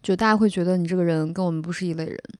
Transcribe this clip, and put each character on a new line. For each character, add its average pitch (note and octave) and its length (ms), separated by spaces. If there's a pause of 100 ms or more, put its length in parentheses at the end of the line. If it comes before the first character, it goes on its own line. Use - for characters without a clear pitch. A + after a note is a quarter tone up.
就 F#3+ 120
大 A3 120
家 G#3+ 100
会 G#3+ 140
觉 F3+ 120
得 F#3 140
你 F3+ 100
这 F3 80
个 F#3 80
人 D#3+ 300
跟 F#3 120
我 F3 60
们 D#3+ 120
不 E3+ 100
是 F3+ 140
一 E3 80
类 D#3+ 100
人。 - 140 (220)